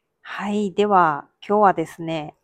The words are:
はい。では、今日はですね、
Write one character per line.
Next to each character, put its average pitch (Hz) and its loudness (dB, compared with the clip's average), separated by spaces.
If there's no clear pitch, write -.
は 196 -10
い。 208 -4
で 202 2
は、 175 2
今 208 -2
日 - 4
は 190 6
で 165 -6
す - -16
ね、 160 -8